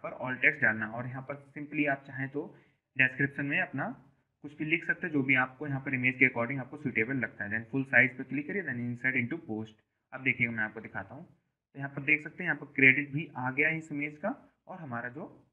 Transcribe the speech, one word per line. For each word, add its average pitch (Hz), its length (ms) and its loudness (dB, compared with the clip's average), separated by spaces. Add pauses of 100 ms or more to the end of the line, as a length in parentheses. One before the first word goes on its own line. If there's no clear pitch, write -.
पर 165 160 -8
all 127 220 -4
text 143 220 4
डालना 110 240 4
है। 110 60 -8
और 123 140 -4
यहाँ 135 160 -6
पर 139 140 -8 (160)
simply 147 380 -2
आप 135 160 0
चाहें 135 240 -6
तो 143 120 -4 (540)
description 135 500 2
में 156 140 0
अपना 160 260 -2 (580)
कुछ 147 140 -14
भी 156 60 -2
लिख 165 220 2
सकते 175 200 0
हैं, 165 60 -4
जो 143 100 4
भी 135 140 4
आपको 131 300 0
यहाँ 139 140 -2
पर 135 140 -4
image 127 200 2
के 131 140 6
according 127 320 0
आपको 127 180 -10
suitable 127 380 0
लगता 110 280 -4
है। 101 60 -6
Then 113 200 -4
full 135 160 0
size 123 320 6
पे 131 60 -6
click 139 240 -4
करिए, 190 140 -2
then 123 200 -4
insert 120 360 0
into 120 260 -2
post। 110 360 -8 (320)
अब 131 100 -10
देखिएगा 117 300 0
मैं 110 120 -2
आपको 107 180 -6
दिखाता 104 320 -10
हूँ, 160 100 -14
तो - 540 -20
यहाँ 139 120 -6
पर 139 120 -8
देख 151 200 2
सकते 160 200 -10
हैं 175 60 -4
यहाँ 147 100 0
पर 139 160 -14
credit 135 380 8
भी 151 160 -2 (100)
आ 127 120 -2
गया 147 180 2
है 160 100 0
इस 156 140 -10
image 147 260 -6
का 214 160 -4 (320)
और 180 120 -14
हमारा 123 320 -6
जो 160 160 -12 (260)